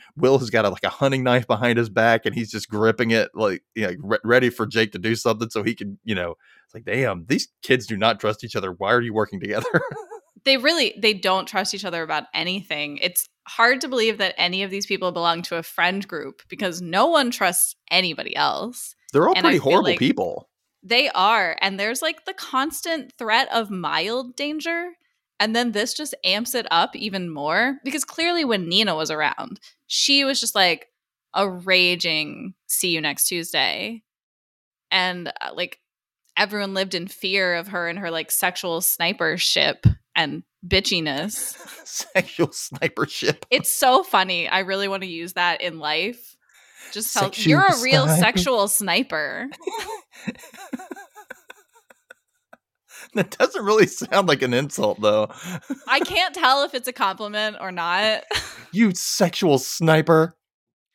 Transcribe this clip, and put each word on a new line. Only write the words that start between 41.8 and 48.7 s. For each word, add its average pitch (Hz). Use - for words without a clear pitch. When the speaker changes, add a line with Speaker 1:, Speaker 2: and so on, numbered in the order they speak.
Speaker 1:
Sexual -
sniper -
ship. -
Speaker 2:
It's -
so 262
funny. 185
I 185
really 196
wanna 190
use 170
that 175
in 165
life. 160
Just 214
tell, 208
Speaker 1:
Sexual -
Speaker 2:
"You're 349
a 302
real 254
Speaker 1:
sniper. 160
Speaker 2:
sexual 208
sniper." 190